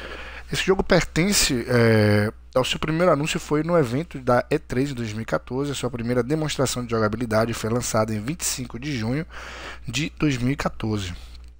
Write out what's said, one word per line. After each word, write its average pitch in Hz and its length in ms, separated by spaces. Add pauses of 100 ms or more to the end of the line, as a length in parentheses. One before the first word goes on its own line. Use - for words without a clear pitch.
(500)
Esse - 140
jogo 190 180
pertence, 165 840
é, 110 640 (200)
ao 127 120
seu - 160
primeiro 165 320
anúncio 147 260
foi 151 240
no 170 160
evento 139 400
da 123 320
E 147 80
três 135 320
em 139 40
dois 117 180
mil 110 100
e - 20
quatorze. 143 460
A 131 60
sua 127 120
primeira 120 360
demonstração 139 600
de 113 60
jogabilidade 113 640
foi 110 160
lançada 110 420
em 104 80
vinte 139 200
e - 40
cinco - 320
de 139 200
junho 123 280 (640)
de 123 320
dois 147 200
mil 123 120
e 143 60
quatorze. 104 580 (460)